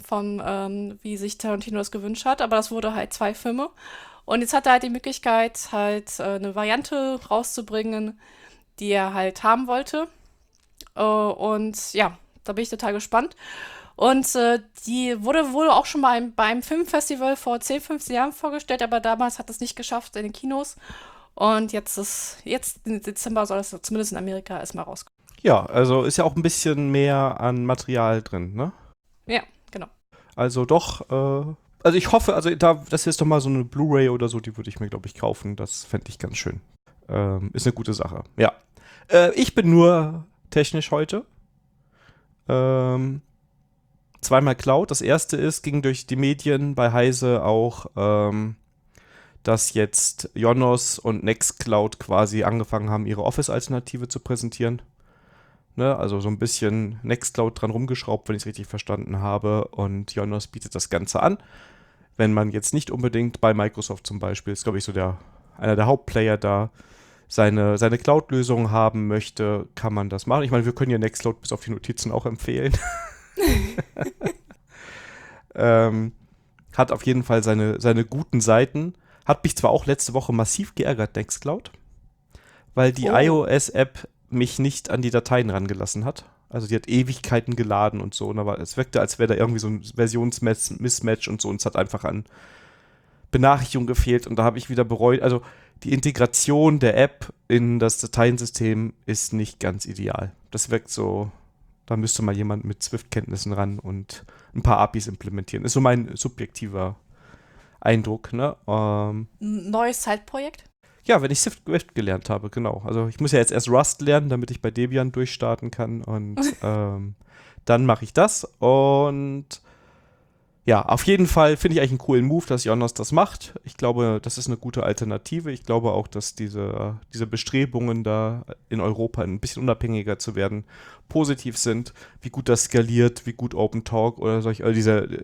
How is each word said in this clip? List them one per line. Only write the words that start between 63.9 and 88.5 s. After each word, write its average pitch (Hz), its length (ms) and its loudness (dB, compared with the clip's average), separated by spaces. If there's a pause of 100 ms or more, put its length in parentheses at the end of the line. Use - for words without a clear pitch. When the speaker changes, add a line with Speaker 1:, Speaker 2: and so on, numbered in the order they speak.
Speaker 2:
zum 101 140 -8
Beispiel, 98 340 -6
ist, - 120 -10
glaub 104 100 -2
ich, 98 80 -4
so 107 80 -8
der, 92 260 -2 (400)
einer 107 180 0
der 107 120 4
Hauptplayer 110 500 2
da, 101 320 0 (580)
seine, 104 520 4
seine 117 180 4
Cloud-Lösung 127 720 2
haben 110 380 2
möchte, 104 640 -2
kann 107 220 -4
man 101 140 -2
das 98 180 -8
machen. 139 160 2
Ich 127 80 -2
meine, 120 140 4
wir 120 100 -2
können 131 160 0
ja 113 80 2
Nextcloud 110 420 -2
bis - 100 -10
auf 110 120 -6
die 113 80 -8
Notizen 113 400 -6
auch 117 160 -2
empfehlen. 127 460 -2 (640)
<laughs> 233 380 2 (1800)
Ähm, 113 580 4 (640)
hat 131 160 4
auf 120 140 -4
jeden 127 180 2
Fall 113 200 2
seine, 107 360 0
seine 117 260 2
guten 131 360 -2
Seiten. 135 520 2 (320)
Hat - 180 2
mich 143 120 0
zwar - 160 2
auch - 140 2
letzte 135 280 -2
Woche 127 200 -2
massiv 113 420 -2
geärgert, 110 400 -2
Nextcloud, 143 560 -6 (1000)
weil 131 180 6
die 127 180 -2
Speaker 1:
Oh. 110 60 4
Speaker 2:
I-O-S-App 143 920 2 (220)
mich 123 300 0
nicht 139 300 -2
an 120 120 -2
die 120 100 -2
Dateien 120 400 2
rangelassen 98 540 -4
hat. - 200 -8 (240)
Also 113 180 -6
die 113 80 0
hat - 140 -2
Ewigkeiten 120 640 0
geladen 104 460 0
und 98 120 -8
so. 104 140 -6
Und 104 100 -4
da 104 80 -2
war, 104 140 -4